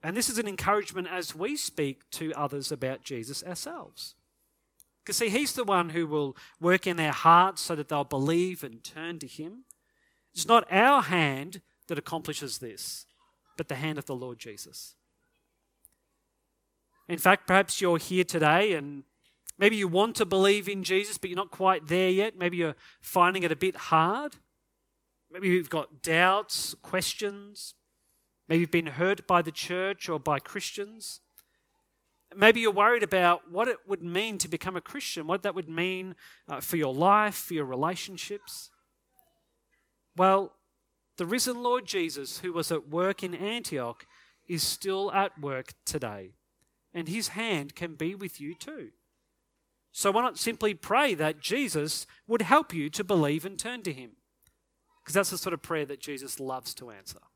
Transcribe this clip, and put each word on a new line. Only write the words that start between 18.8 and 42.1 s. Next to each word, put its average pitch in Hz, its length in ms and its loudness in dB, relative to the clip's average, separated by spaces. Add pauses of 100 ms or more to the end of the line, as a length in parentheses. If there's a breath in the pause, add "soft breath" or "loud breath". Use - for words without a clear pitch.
maybe 214 160 6
you 202 120 0
want 196 280 2
to 220 100 2
believe 190 420 4
in 196 160 -6
Jesus, 202 360 -2
but 190 100 -8
you're 180 80 -6
not 190 140 -6
quite 190 360 2
there 180 220 2
yet. 196 260 0
Maybe 175 220 -2
you're 160 180 -2 (260 loud breath)
finding 180 420 4
it 165 80 2
a 156 40 0
bit 180 200 0
hard. 196 640 2 (920)
Maybe 185 200 -2
you've 180 200 4
got 151 320 -4
doubts, 185 800 2
questions. 202 960 -6 (720)
Maybe 165 140 4
you've 170 100 -2
been 165 160 2
hurt 175 400 -2
by 175 140 4
the 165 100 -4
church 185 580 -6
or 160 100 -2
by 139 200 0
Christians. 208 840 -12 (1120)
Maybe 214 240 8
you're 226 120 2
worried 214 320 4
about 175 460 4
what 208 200 0
it - 180 -6
would 196 140 -6
mean 196 380 -4
to 160 100 -4
become 180 260 -6
a 170 60 -6
Christian, - 440 -10
what 185 180 -2
that 196 120 -4
would 175 140 -8
mean, 185 480 -4 (320 loud breath)
uh, 135 100 -8
for - 160 -6
your 147 180 0
life, 196 420 4
for - 180 -8
your 156 100 -2
relationships. 170 1040 -8 (1500)
Well, 190 400 4 (580)
the 180 100 -4
risen 240 380 -2
Lord 247 220 0
Jesus, 160 540 -6